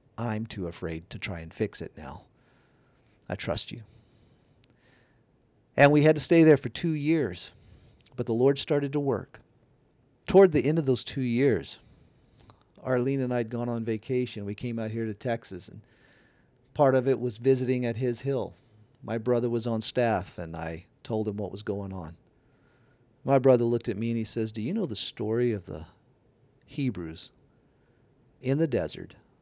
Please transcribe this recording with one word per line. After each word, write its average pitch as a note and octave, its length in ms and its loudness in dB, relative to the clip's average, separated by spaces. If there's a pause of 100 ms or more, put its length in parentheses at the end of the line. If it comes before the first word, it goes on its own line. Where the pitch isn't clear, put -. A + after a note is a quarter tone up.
(180)
I'm A2+ 280 -4
too F#2+ 220 -8
afraid E2 440 -8
to G2+ 80 -12
try F2 200 -8
and E2 140 -14
fix - 280 -4
it E2 140 -12
now. C#2 300 -16 (1040)
I - 60 -6
trust - 360 -6
you." A2+ 120 -12 (1900)
And C#3+ 140 8
we D3 100 6
had D#3 140 8
to C#3+ 60 -2
stay E3 220 8
there D#3 140 10
for B2+ 120 -4
two E3 220 -4
years, D3 640 -2 (640)
but A#2 80 -4
the A#2 80 -2
Lord C3+ 260 4
started C#3+ 340 -2
to D3+ 60 -2
work. C3+ 400 -4 (840)
Toward F#3+ 260 8
the C3+ 140 2
end D#3 120 2
of D3+ 80 0
those C3 180 2
two - 180 -6
years, A#2+ 580 0 (1040)
Arlene C3 380 0
and B2 120 -2
I B2 40 0
had A2+ 120 -4
gone A#2+ 200 -6
on A#2 140 -4
vacation. A2+ 640 -4
We G2+ 100 -6
came A#2+ 220 -8
out A2 140 -6
here A2+ 140 -6
to A2 80 -6
Texas, G#2+ 540 -8
and G#2 140 -18 (920)
part C3+ 220 6
of B2 120 2
it B2 120 2
was A#2 180 -6
visiting B2+ 480 2
at A2+ 120 -2
his B2 240 -2
hill. A#2+ 340 -4 (480)
My A2 140 -4
brother A#2+ 320 0
was A#2 160 -2
on A2+ 160 -2
staff, A2 560 0
and E2 180 -10
I E2 300 -8 (180)
told A2 240 -4
him G2+ 100 -4
what G#2 140 -6
was G2+ 120 -12
going G2 300 -6
on. E2+ 220 -12 (1080)
My C3+ 160 4
brother B2+ 240 6
looked A#2 260 0
at G2 80 -4
me A2+ 120 -2
and A#2 80 -2
he A2+ 60 -2
says, A2 280 -4
"Do A2 100 -8
you C3+ 120 -4
know G#3+ 120 -4
the A2+ 100 -6
story A2+ 560 -2
of G2 140 -6
the E2 220 -12 (800)
Hebrews F#2 640 -6 (1080)
in C3+ 200 -2
the D#3+ 80 0
desert F2 480 -4 (260)